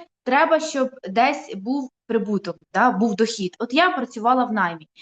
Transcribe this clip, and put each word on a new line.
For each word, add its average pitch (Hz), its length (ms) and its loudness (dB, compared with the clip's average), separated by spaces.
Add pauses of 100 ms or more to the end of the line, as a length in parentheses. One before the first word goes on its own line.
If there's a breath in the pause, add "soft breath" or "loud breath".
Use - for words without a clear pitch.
(240)
треба, 311 360 4
щоб 269 300 -2 (180)
десь 247 460 0
був 254 360 -6 (160)
прибуток, 202 500 -2 (180)
да? 233 160 4
Був 202 260 0
дохід. 208 420 -2
От 254 160 -6
я 349 160 4
працювала 247 540 0
в 214 80 -4
наймі. 170 360 -4 (140)